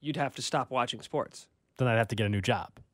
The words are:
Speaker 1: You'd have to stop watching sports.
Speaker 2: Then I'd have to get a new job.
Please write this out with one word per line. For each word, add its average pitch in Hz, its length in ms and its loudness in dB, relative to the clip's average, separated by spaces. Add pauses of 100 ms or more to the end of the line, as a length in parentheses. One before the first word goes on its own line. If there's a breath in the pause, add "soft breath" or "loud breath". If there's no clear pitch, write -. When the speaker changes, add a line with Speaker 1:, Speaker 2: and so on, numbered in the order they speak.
Speaker 1:
You'd 143 160 -4
have 139 180 -2
to - 60 -10
stop 131 280 -2
watching 120 320 0
sports. - 460 -4 (300)
Speaker 2:
Then 127 100 2
I'd 113 100 4
have 113 120 2
to 107 60 -2
get 104 100 0
a 101 40 2
new 101 120 2
job. 131 300 0 (220)